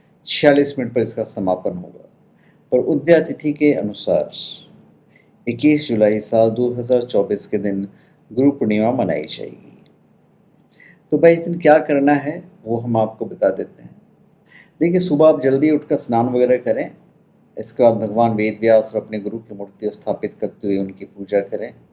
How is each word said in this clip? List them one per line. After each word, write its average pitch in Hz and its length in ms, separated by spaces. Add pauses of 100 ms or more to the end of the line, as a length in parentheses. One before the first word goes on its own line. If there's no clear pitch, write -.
(260)
छियालीस 143 540
मिनट 117 140
पर 120 80
इसका 110 240
समापन 92 520
होगा, - 320 (640)
पर 127 80
उदया 151 420
तिथि 147 320
के 147 220
अनुसार 98 560 (1160)
इक्कीस 147 400
जुलाई 107 320
साल 113 320
दो 123 220
हज़ार 120 300
चौबीस 101 440
के 107 100
दिन 98 300 (440)
गुरु 135 200
पूर्णिमा 107 420
मनाई 85 320
जाएगी। - 500 (1400)
तो 151 60
भाई, 170 160
इस 165 60
दिन 170 200
क्या 151 200
करना 143 340
है 143 300 (200)
वो 113 140
हम 113 200
आपको 110 280
बता 98 260
देते - 320
हैं। - 120 (880)
देखिए, 175 180
सुबह 156 280
आप 156 140
जल्दी 135 300
उठकर 147 260
स्नान 120 320
वगैरह 123 340
करें, 123 280 (680)
इसके - 260
बाद 113 140
भगवान 110 360
वेद 104 280
व्यास 110 340
और 107 60
अपने 107 180
गुरु 101 200
की 104 160
मूर्ति 101 360
स्थापित - 420
करते - 340
हुए 98 100
उनकी 95 300
पूजा 101 340
करें, 107 320 (200)